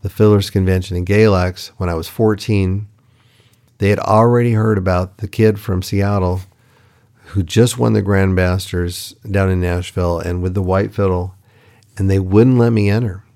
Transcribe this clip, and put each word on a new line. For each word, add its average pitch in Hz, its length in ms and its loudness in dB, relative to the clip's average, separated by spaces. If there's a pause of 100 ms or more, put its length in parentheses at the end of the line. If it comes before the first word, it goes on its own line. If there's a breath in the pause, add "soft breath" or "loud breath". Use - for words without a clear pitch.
the 98 60 -6
Fiddlers 107 420 2
Convention 92 440 0
in 90 80 -4
Galax, 95 720 0
when 90 120 -4
I 85 60 -4
was 80 120 -8
fourteen. 104 800 -2 (880 soft breath)
They 98 120 0
had 104 100 2
already 120 540 2
heard 110 240 2
about 92 400 -2
the 101 100 -10
kid 107 320 0
from 92 220 -4
Seattle 98 580 -2 (840 soft breath)
who 95 180 -4
just 117 340 2
won 117 140 0
the 104 100 2
Grandmasters 92 1120 -2 (160)
down 95 200 0
in 92 100 0
Nashville 87 580 -2
and 90 240 -6
with 92 120 -4
the 98 80 -2
white 98 320 -2
fiddle, 92 420 -2 (600 soft breath)
and 95 120 0
they 95 100 2
wouldn't 110 380 4
let 117 140 4
me 104 180 2
enter. 101 360 -4 (100)